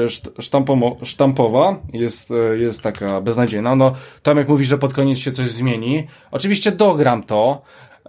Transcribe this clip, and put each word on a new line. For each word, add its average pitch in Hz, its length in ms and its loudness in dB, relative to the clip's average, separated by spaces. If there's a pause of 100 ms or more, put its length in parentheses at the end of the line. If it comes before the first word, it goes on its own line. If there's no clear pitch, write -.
e, - 40 2
szt-, - 240 -10 (100)
sztampomo-, 131 540 0 (100)
sztampowa. 135 760 0 (120)
Jest, 117 380 -6
e, 113 260 0
jest 117 240 -2
taka 98 400 -4
beznadziejna. 113 540 0
No, 131 180 4 (300)
Tomek 147 240 2
mówi, 139 180 2
że 139 120 2
pod 135 160 -2
koniec 135 240 0
się 131 140 -6
coś 127 160 -2
zmieni. 120 600 -2 (240)
Oczywiście 196 400 0
dogram 147 520 2
to. 120 380 2 (480)